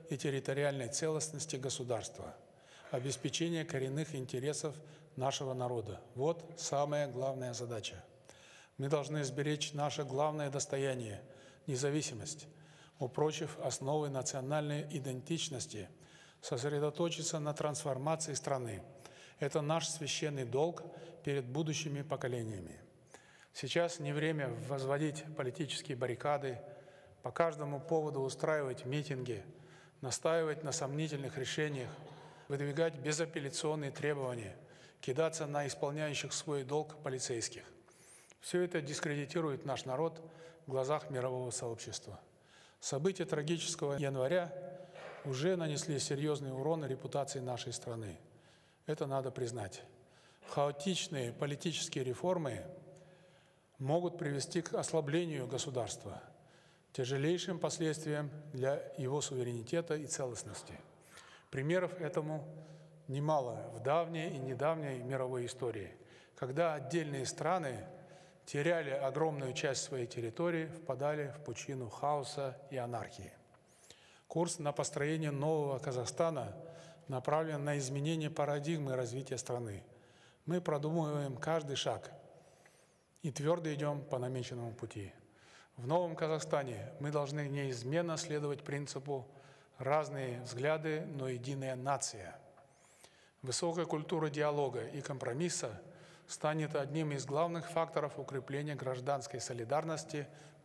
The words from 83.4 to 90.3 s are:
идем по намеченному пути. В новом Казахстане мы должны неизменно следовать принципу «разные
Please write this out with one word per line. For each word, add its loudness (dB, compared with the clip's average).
идем 0
по -2
намеченному -2
пути. -8
В -6
новом 4
Казахстане 0
мы 0
должны 0
неизменно 0
следовать -2
принципу -4
«разные 2